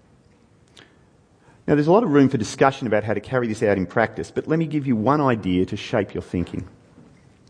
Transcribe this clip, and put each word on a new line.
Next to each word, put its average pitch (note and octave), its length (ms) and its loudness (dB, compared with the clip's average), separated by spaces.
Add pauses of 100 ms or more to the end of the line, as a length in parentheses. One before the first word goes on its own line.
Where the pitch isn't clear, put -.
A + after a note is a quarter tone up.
(1700)
Now, D3+ 60 2
there's D3 140 2
a E3 40 4
lot A3+ 120 6
of D#3 80 0
room C#3 180 6
for - 80 -2
discussion C3 480 0
about G#2 180 0
how A2 120 -4
to G#2 40 -4
carry B2 280 -4
this G#2+ 160 -4
out G2+ 140 2
in F2+ 100 -2
practice, A2 440 -2
but - 160 -6
let D#3+ 120 0
me D#3+ 80 -2
give C#3+ 180 -4
you B2+ 100 0
one C3 260 2
idea F#2 460 0
to G#2 100 -8
shape - 360 -4
your F2+ 80 -8
thinking. - 460 -6 (800)